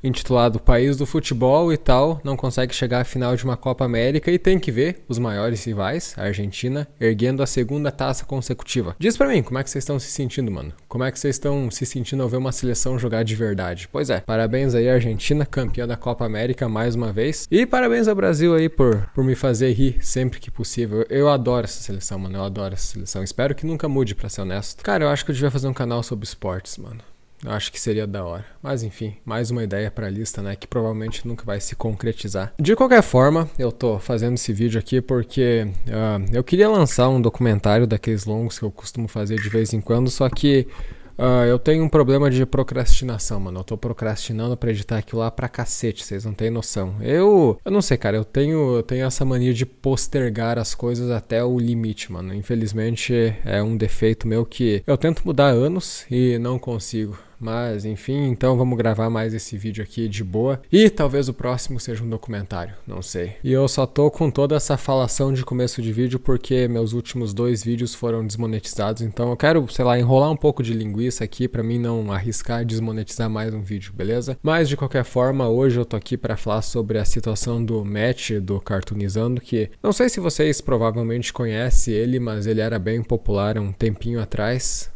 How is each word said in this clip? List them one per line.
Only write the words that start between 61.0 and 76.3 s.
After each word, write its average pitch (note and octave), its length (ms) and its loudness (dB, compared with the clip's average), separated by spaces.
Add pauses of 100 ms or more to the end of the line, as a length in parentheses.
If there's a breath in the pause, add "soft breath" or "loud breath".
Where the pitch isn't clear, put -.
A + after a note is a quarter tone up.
o B2+ 60 -4
próximo B2 440 -4
seja A2+ 240 -6
um A#2 80 -6
documentário, G2+ 640 -8 (140)
não F#2 140 -10
sei. F2+ 420 -8
E C3 80 0
eu C3+ 160 4
só C3 180 0
tô C#3+ 240 2
com D3+ 220 0
toda C#3+ 240 2
essa C#3+ 220 0
falação C3+ 560 0
de B2+ 100 -2
começo B2 380 -2
de A2+ 100 -2
vídeo B2 260 0
porque B2+ 520 2
meus A2+ 240 0
últimos A#2 400 -4
dois A#2+ 280 0
vídeos A#2 320 -2
foram A2+ 320 -2
desmonetizados. A2 760 -4
Então A#2+ 280 -2
eu A#2+ 60 0
quero, D3 340 2
sei - 140 -2
lá, B2 160 4
enrolar C3 320 4
um D3 60 -2
pouco C#3+ 260 0
de A2+ 100 -2
linguiça A2 520 -4
aqui B2+ 240 -4
pra A#2+ 120 -4
mim A#2 160 -2
não A#2 360 -2
arriscar A2+ 500 -2
desmonetizar A2+ 640 -4
mais A2 240 -4
um G#2+ 80 -6
vídeo, G2 320 -8
beleza? A#2 480 -4
Mas, D#3 280 2
de C#3+ 80 -2
qualquer C3+ 260 -2
forma, B2+ 460 0
hoje B2 280 4
eu A#2+ 60 0
tô A2+ 140 -4
aqui A2+ 180 -4
pra G#2+ 220 -4